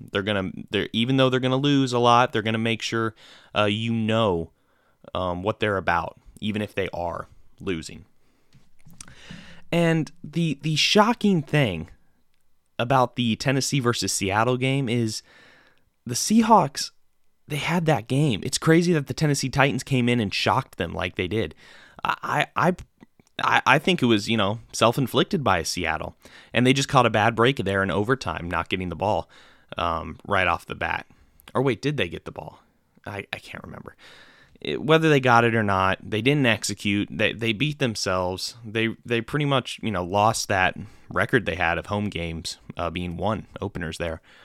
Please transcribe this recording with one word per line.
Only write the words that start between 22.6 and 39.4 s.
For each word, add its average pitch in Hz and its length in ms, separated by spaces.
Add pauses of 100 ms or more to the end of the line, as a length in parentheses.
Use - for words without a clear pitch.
I, - 240
I 131 120
think - 220
it 127 60
was, 107 220
you 113 80
know, 107 240 (120)
self-inflicted 131 720
by 92 180
Seattle. 80 540 (360)
And 123 140
they 131 60
just 139 160
caught 127 160
a 113 60
bad 110 240
break 120 220
there 98 260
in 98 80
overtime, 87 600
not 85 180
getting 92 200
the 82 80
ball, 92 320 (480)
um, 80 500
right 92 200
off 85 200
the - 80
bat. 85 320 (480)
Or 120 80
wait, 131 200
did 143 140
they 95 120
get - 160
the - 80
ball? - 280 (460)
I, 101 260
I - 60
can't - 260
remember. - 320 (640)
It, 71 200
whether 160 300
they 143 100
got 117 240
it 113 100
or 113 100
not, 95 380
they 104 200
didn't 139 240
execute. 101 640
They, 101 220
they 113 200
beat 143 280
themselves. 92 760 (100)
They, 113 400
they 117 160
pretty 143 260